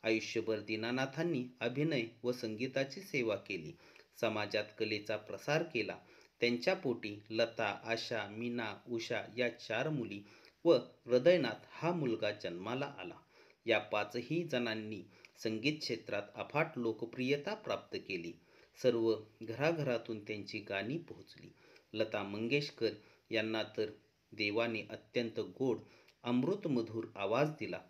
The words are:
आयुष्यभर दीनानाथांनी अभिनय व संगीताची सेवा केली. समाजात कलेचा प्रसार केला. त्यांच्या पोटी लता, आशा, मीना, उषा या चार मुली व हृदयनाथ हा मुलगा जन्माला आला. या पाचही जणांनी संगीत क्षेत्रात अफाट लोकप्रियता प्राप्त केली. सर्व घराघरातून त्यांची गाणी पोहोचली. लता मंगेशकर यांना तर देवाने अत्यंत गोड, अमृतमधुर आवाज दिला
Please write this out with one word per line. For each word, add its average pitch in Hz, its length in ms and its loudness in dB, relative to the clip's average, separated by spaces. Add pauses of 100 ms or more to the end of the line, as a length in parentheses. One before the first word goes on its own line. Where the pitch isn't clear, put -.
आयुष्यभर 110 580 2
दीनानाथांनी 127 840 0 (160)
अभिनय 127 440 2 (180)
व 123 100 0
संगीताची 131 680 -2
सेवा 120 360 0
केली. 82 360 -6 (480)
समाजात 107 440 0 (140)
कलेचा 107 380 -2
प्रसार 147 460 0
केला. 104 360 -2 (420)
त्यांच्या 120 340 4
पोटी 110 440 -2 (120)
लता, 110 540 2
आशा, 113 420 -2
मीना, 113 500 -4 (120)
उषा 113 340 -2 (140)
या 120 120 2
चार 113 400 -2
मुली 107 340 -4 (420)
व 165 100 10 (300)
हृदयनाथ 127 680 6
हा 165 220 0
मुलगा 120 380 2
जन्माला 104 680 -4
आला. 90 180 -10 (500)
या 110 120 6
पाचही 120 680 0
जणांनी 110 580 -2 (360)
संगीत 117 400 0
क्षेत्रात 104 440 -4 (120)
अफाट 143 320 0 (100)
लोकप्रियता 127 800 -2
प्राप्त - 440 -6 (100)
केली. 85 240 -6 (500)
सर्व 117 320 4 (280)
घराघरातून 120 840 0
त्यांची 104 340 -6
गाणी 101 400 -2
पोहोचली. - 500 -14 (440)
लता 107 300 0
मंगेशकर 113 680 0 (400)
यांना 110 320 0 (140)
तर 107 140 0 (420)
देवाने 107 580 2
अत्यंत 117 500 -4
गोड, 120 380 0 (440)
अमृतमधुर 123 920 2
आवाज 110 360 2 (100)
दिला 90 300 -6